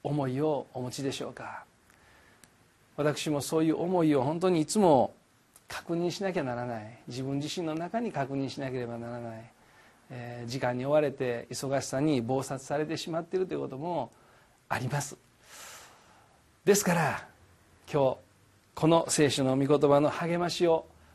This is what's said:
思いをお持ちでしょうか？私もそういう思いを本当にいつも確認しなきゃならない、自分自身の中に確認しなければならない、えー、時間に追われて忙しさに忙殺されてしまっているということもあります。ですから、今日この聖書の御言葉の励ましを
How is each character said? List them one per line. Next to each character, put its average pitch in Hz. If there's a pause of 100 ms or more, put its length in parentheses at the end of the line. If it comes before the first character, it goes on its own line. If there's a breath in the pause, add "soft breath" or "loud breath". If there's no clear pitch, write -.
思 147
い 127
を 151
お 123
持 123
ち 135
で 135
し -
ょ -
う 127
か？ - (1300 soft breath)
私 147
も 143
そ 160
う 160
い 160
う 151
思 175
い 151
を 127
本 156
当 185
に 170
い 151
つ -
も 143 (540)
確 -
認 170
し 196
な 190
き 175
ゃ 147
な 123
ら 120
な 117
い、 110 (120)
自 131
分 139
自 151
身 165
の 156
中 175
に 233
確 139
認 135
し 139
な 131
け 127
れ 120
ば 117
な 117
ら 120
な 113
い、 113 (640 soft breath)
え 120
ー、 -
時 127
間 123
に 127
追 143
わ 151
れ 143
て 123
忙 135
し -
さ 135
に 143
忙 131
殺 135
さ 143
れ 151
て 160
し -
ま 165
っ 165
て 180
い 185
る 185
と 156
い 147
う -
こ 135
と 135
も 156 (600 soft breath)
あ -
り 123
ま 143
す。 - (1500 loud breath)
で 208
す 196
か 175
ら、 160 (640)
今 135
日 - (580)
こ 160
の 165
聖 147
書 139
の 131
御 135
言 143
葉 143
の 147
励 170
ま 175
し 175
を 160 (280 soft breath)